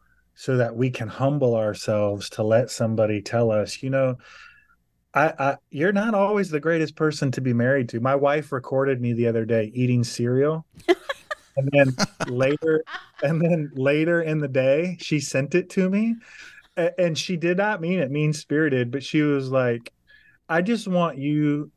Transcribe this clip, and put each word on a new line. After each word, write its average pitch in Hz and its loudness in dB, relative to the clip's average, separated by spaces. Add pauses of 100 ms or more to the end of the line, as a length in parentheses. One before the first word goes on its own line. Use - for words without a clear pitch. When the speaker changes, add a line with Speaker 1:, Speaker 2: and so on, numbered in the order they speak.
(340)
Speaker 1:
so 131 -2
that 117 0
we 127 0
can 117 -8
humble 135 0
ourselves 104 -2
to - -6
let 113 2
somebody 110 0
tell 117 0
us, 107 -2
"You 135 -6
know, 131 0 (960)
I, 151 4
I, 135 0 (140)
you're 165 0
not 214 0
always 196 0
the 151 -2
greatest 160 0
person 151 0
to 139 -6
be 127 0
married 127 2
to." 117 -6
My 131 2
wife 143 0
recorded 135 -2
me 120 -2
the 117 0
other 113 0
day 113 0
eating 123 2
cereal. 131 0 (200)
Speaker 2:
<laughs> 339 6 (600)
Speaker 1:
And 135 -2
then 135 6 (340)
later, 151 0 (400)
and 160 2
then 160 0
later 156 2
in 156 -2
the 147 -2
day, 139 2
she 151 -2
sent 143 -2
it 180 0
to 190 2
me. 220 0 (600)
A-, 175 0
and 170 2
she 185 -4
did 175 0
not 208 -2
mean 180 0
it 131 0
mean-spirited, 147 0
but 135 -6
she 156 0
was 139 0
like, 123 0 (560)
"I 165 2
just 220 -2
want 175 0
you 147 0